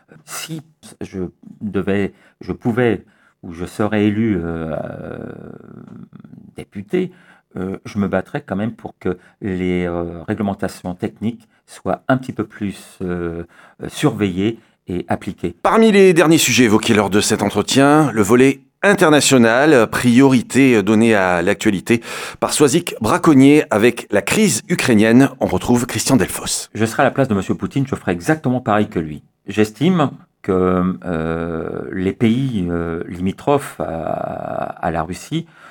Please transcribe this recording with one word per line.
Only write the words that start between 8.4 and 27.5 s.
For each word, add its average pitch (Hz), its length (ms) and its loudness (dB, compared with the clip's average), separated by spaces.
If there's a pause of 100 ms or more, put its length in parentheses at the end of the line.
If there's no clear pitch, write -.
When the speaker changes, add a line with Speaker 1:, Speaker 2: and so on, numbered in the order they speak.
Speaker 1:
quand 98 100 -6
même 110 180 -4
pour - 260 -18
que 90 180 -4 (240)
les, 90 440 -2
euh, 85 420 -6
réglementations 98 680 -6
techniques 110 520 -8 (180)
soient - 420 -8
un 131 100 2
petit - 160 -8
peu 107 100 -6
plus, - 580 -10
euh, 87 420 -6 (380)
euh, - 80 -10
surveillées 104 680 -2 (280)
et 90 200 -6
appliquées. - 560 -8
Speaker 2:
Parmi 220 280 4
les 190 220 6
derniers 160 240 4
sujets 123 280 2
évoqués 110 280 4
lors 101 160 2
de 101 120 2
cet 101 200 -2
entretien, 135 720 2
le 110 80 0
volet 123 400 4 (220)
international, 139 1080 4
priorité 123 880 4
donnée 110 320 4
à 92 300 2
l'actualité 101 580 0 (380)
par 110 120 -2
Soisic 147 480 0
Braconnier 143 720 6
avec 113 400 2
la 101 140 0
crise 196 460 0
ukrainienne. 120 600 4 (100)
On 110 60 -2
retrouve 120 400 0
Christian 123 320 -2
Delphos. - 560 -4
Speaker 1:
Je 107 120 -2
serai 113 180 -2
à - 20 2
la 117 60 0
place 135 160 0
de 104 80 0
monsieur 95 180 -2